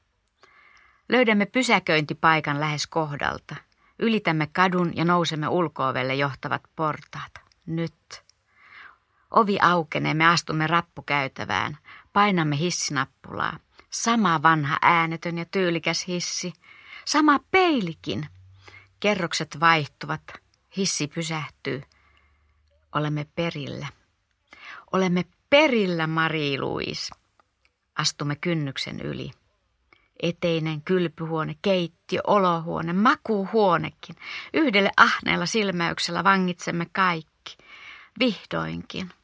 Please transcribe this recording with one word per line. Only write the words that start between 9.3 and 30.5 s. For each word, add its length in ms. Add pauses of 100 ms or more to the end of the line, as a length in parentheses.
Ovi 300
aukenee, 520
me 140
astumme 400
rappukäytävään. 1080 (360)
Painamme 440
hissinappulaa. 1000 (300)
Sama 540
vanha 380
äänetön 560
ja 80
tyylikäs 640
hissi. 460 (520)
Sama 340 (120)
peilikin. 760 (720)
Kerrokset 600
vaihtuvat. 600 (560)
Hissi 300
pysähtyy. 760 (1120)
Olemme 400
perillä. 520 (1040)
Olemme 340 (240)
perillä, 580
Marie-Louise. 1080 (800)
Astumme 400
kynnyksen 640
yli. 320 (880)
Eteinen, 600